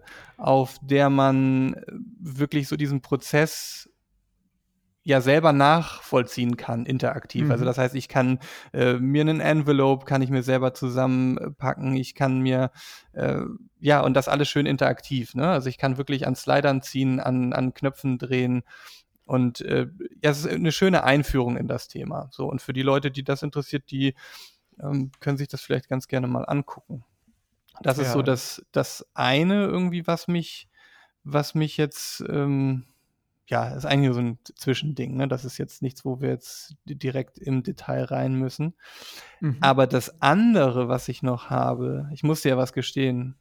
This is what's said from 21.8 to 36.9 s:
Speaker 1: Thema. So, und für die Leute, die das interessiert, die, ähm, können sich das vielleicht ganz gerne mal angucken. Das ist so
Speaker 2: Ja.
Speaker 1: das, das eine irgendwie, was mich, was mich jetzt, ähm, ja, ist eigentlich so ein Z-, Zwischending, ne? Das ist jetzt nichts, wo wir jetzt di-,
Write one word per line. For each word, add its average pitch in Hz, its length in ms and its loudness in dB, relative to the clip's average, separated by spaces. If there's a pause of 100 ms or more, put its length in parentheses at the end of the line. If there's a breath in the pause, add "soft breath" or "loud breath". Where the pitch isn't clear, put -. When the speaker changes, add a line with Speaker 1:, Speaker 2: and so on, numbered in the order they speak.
Speaker 1:
Thema. - 440 -10
So, 139 180 -6
und 135 140 -6
für 139 100 -8
die 131 80 -2
Leute, 139 300 2
die 139 120 -10
das 139 200 -4
interessiert, 147 480 -6
die, 135 240 0 (680 loud breath)
ähm, 139 380 -4
können 139 180 -2
sich 143 100 -6
das - 140 -12
vielleicht - 260 -4
ganz 131 200 -4
gerne 127 200 -2
mal 123 180 -2
angucken. 143 580 -6 (760)
Das 135 180 0
ist 131 120 0
so 127 80 2
Speaker 2:
Ja. 135 40 0
Speaker 1:
das, 127 480 -2
das - 420 -4
eine 165 520 2
irgendwie, 175 420 -2
was 170 200 -2
mich, 175 400 -4 (560 soft breath)
was 147 320 -2
mich 156 220 0
jetzt, - 500 -4
ähm, 135 580 0 (640)
ja, 117 280 -2
ist 131 100 -8
eigentlich 139 280 4
so 120 80 0
ein 120 220 -4
Z-, - 140 -20
Zwischending, 127 600 -4
ne? 139 100 -2
Das 127 180 -4
ist 123 140 -12
jetzt - 240 -10
nichts, 127 200 -8
wo 131 160 -6
wir 135 100 -2
jetzt - 460 -10 (100)
di-, 147 120 -12